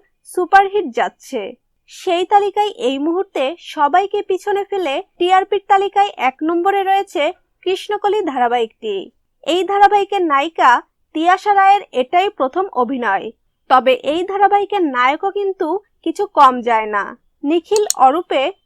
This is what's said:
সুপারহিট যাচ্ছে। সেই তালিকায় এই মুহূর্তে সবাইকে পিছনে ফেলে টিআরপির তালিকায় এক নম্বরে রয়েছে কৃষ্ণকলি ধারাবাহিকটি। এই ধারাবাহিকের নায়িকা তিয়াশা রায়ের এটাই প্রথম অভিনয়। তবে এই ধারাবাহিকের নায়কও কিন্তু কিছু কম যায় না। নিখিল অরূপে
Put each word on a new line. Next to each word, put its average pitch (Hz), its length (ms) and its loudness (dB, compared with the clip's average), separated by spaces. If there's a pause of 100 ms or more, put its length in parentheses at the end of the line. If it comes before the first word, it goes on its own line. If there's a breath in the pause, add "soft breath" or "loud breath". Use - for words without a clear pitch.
(360)
সুপারহিট 381 600 2
যাচ্ছে। 208 580 -6 (340)
সেই 349 380 -4
তালিকায় 415 440 0
এই 269 300 -4
মুহূর্তে 330 600 -4
সবাইকে 349 600 -2
পিছনে 392 420 -4
ফেলে 359 400 -4 (140)
টিআরপির 381 500 0
তালিকায় 403 500 2
এক 262 260 -2
নম্বরে 349 400 0
রয়েছে 381 500 -2 (280)
কৃষ্ণকলি 403 600 -2
ধারাবাহিকটি। 240 920 -4 (300)
এই 349 220 -2
ধারাবাহিকের 403 580 2
নায়িকা 294 600 2 (320)
তিয়াশা 370 420 2
রায়ের 392 260 4 (100)
এটাই 381 380 0
প্রথম 349 440 -4
অভিনয়। 233 580 -2 (380)
তবে 262 240 4
এই 320 300 -4
ধারাবাহিকের 392 600 0
নায়কও 285 480 0
কিন্তু 381 480 -4 (240)
কিছু 359 240 -4
কম 254 340 4
যায় 220 240 0
না। 208 320 -4 (260)
নিখিল 359 420 0 (100)
অরূপে 294 560 2 (140)